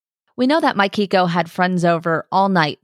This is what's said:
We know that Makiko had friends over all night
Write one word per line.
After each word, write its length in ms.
We 100
know 160
that 140
Makiko 520
had 220
friends 340
over 480
all 160
night 360